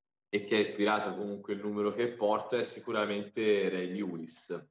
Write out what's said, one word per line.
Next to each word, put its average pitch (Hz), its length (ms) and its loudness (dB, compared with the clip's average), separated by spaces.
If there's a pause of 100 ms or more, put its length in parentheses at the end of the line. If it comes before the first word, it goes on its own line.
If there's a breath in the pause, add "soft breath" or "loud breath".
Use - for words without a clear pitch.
(280)
e 101 160 -2
che 113 120 2
ha 107 40 6
ispirato 104 540 2
comunque 101 380 -6
il 101 80 -6
numero 104 320 0
che 120 220 0
porto, 107 420 2
è 120 80 2
sicuramente 104 1040 0
Ray 90 240 -2
Lewis, 87 540 -6 (240)